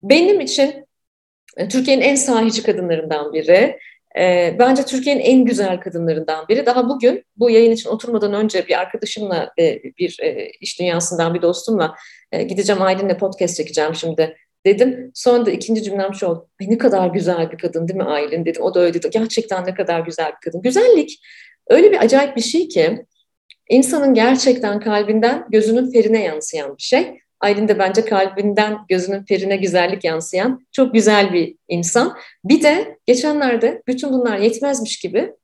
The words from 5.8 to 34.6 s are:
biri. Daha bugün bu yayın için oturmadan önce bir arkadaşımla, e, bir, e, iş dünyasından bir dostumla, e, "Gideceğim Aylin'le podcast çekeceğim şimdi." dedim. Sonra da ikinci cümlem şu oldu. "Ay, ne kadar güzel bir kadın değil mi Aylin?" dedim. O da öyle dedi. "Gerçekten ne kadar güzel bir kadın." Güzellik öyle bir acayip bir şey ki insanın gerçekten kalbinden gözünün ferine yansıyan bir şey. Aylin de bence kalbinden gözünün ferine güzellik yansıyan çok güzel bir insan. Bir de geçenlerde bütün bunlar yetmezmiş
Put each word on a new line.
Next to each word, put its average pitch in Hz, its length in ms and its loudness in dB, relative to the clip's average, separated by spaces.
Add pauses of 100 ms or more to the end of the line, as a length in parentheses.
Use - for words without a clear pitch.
biri. 247 180 0
Daha 247 240 2
bugün 269 360 0 (120)
bu 240 120 2
yayın 226 220 6
için 226 180 -4
oturmadan 220 440 -2
önce 208 340 -2
bir - 120 0
arkadaşımla, 196 800 -6
e, 160 240 0
bir, 151 400 -8
e, 135 280 -6 (100)
iş - 180 -14
dünyasından 170 540 -2
bir 175 80 -4
dostumla, 170 540 -2 (360)
e, - 120 -4
"Gideceğim 196 380 -2
Aylin'le 190 360 0
podcast 185 400 -4
çekeceğim 160 380 -4
şimdi." 160 400 -4 (300)
dedim. 233 480 2
Sonra 240 320 2
da 202 60 0
ikinci 214 320 -4
cümlem 196 300 -6
şu 196 140 -6
oldu. 170 220 -6 (120)
"Ay, 190 80 -8
ne 233 80 2
kadar 196 300 2
güzel 170 440 -2
bir 156 60 -18
kadın 165 300 -6
değil 185 100 -6
mi 185 60 -2
Aylin?" 151 420 -4
dedim. 165 160 -4
O - 120 -2
da 175 60 2
öyle 170 140 2
dedi. 170 160 -4
"Gerçekten 220 560 -4
ne 185 80 -6
kadar 170 260 -2
güzel 165 280 -6
bir - 160 -10
kadın." 170 180 -8
Güzellik 370 600 2 (460)
öyle 339 240 8
bir - 120 2
acayip 277 320 4
bir 233 60 -2
şey 320 260 0
ki 185 380 0 (640)
insanın 269 440 4
gerçekten 240 680 2
kalbinden 214 680 0
gözünün 226 420 2
ferine 226 320 4
yansıyan 151 540 -8
bir - 60 -14
şey. - 360 -2 (200)
Aylin 208 280 0
de 208 120 2
bence 202 260 0
kalbinden 202 720 0 (120)
gözünün 190 340 -2
ferine 196 340 -2
güzellik 185 460 -2
yansıyan 180 680 -4
çok 254 220 0
güzel 208 400 4
bir 170 220 -2 (120)
insan. 175 500 -2 (260)
Bir 269 200 2
de 330 420 0
geçenlerde 254 840 0
bütün 254 260 -4
bunlar 240 240 0
yetmezmiş 233 600 -2